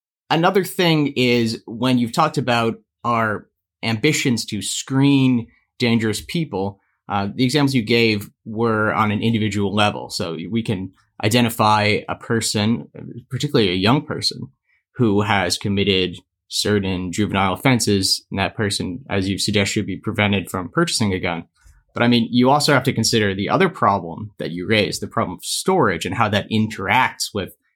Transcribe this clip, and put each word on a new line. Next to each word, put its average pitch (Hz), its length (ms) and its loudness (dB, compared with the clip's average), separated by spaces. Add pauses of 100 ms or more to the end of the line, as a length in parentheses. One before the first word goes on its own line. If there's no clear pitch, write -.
(300)
Another 180 340 2
thing 160 520 2
is 120 500 2
when 120 320 0
you've 120 160 0
talked 160 240 0
about 117 380 0 (280)
our 113 440 -2 (340)
ambitions 113 640 0
to 104 160 -6
screen 131 840 2 (320)
dangerous 113 420 2
people, 101 580 -6 (280)
uh, 101 260 -2
the 127 120 0
examples 139 300 2
you 120 80 2
gave 110 460 2 (140)
were 107 500 0
on 104 180 2
an 104 100 -2
individual 104 520 0
level. 104 360 0
So 85 280 -6 (120)
we 113 140 -2
can 95 280 -4 (320)
identify 107 840 2
a 87 60 -6
person, 110 720 -2 (400)
particularly 127 420 0
a 90 40 -2
young 107 300 2
person, - 440 -4 (460)
who 104 260 4
has 101 360 0
committed 98 600 0 (300)
certain 95 640 -2
juvenile 98 420 0
offenses, 104 760 2
and 95 100 -4
that 92 160 -2
person, 95 540 -4
as 98 180 -2
you've 95 140 -2
suggested, 101 320 0
should 101 140 -2
be 95 120 -6
prevented 101 500 -2
from 90 200 -6
purchasing 113 440 0
a 92 60 -2
gun. 87 280 -4 (460)
But, 117 100 0
I 117 40 6
mean, 117 220 4
you 123 200 4
also 147 240 4
have 127 100 2
to 127 100 0
consider 107 400 2
the 95 160 -4
other 175 200 2
problem 98 680 -2
that 80 140 -8
you 87 160 -8
raised, 104 340 0
the 101 60 -6
problem 92 300 -4
of - 80 -18
storage 123 600 0
and - 80 -4
how 117 160 2
that 101 220 -2
interacts 110 800 -2
with 92 220 -6 (200)